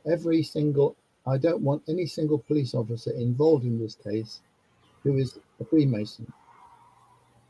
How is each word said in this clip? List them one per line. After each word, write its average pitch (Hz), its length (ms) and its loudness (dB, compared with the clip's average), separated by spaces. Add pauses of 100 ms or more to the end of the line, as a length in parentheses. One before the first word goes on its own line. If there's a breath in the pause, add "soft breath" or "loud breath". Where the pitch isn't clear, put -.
every 165 360 0
single, 147 540 0 (300)
I 131 120 0
don't 165 240 0
want 139 260 0
any 170 180 -2
single 151 320 -2
police 143 360 -2
officer 117 380 -4
involved 131 520 2
in 117 160 -2
this 107 140 -6
case 107 460 -6 (600)
who 139 140 2
is 135 220 -2 (220)
a 135 40 -6
Freemason. 117 640 0 (1200)